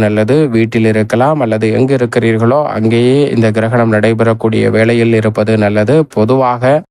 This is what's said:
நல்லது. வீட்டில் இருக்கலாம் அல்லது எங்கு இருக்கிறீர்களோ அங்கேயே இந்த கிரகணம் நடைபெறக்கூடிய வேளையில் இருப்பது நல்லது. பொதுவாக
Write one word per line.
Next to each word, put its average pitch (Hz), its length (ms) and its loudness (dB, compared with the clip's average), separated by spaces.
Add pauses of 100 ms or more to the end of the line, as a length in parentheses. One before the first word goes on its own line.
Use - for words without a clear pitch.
நல்லது. 107 320 0 (180)
வீட்டில் 113 380 0
இருக்கலாம் 123 520 0
அல்லது 110 200 -2 (140)
எங்கு 135 200 0
இருக்கிறீர்களோ 117 640 0 (140)
அங்கேயே 117 420 2 (160)
இந்த 113 140 2 (100)
கிரகணம் 113 380 0
நடைபெறக்கூடிய 110 800 0
வேளையில் 117 440 2
இருப்பது 110 320 -2 (120)
நல்லது. 104 300 0 (220)
பொதுவாக 123 560 0 (180)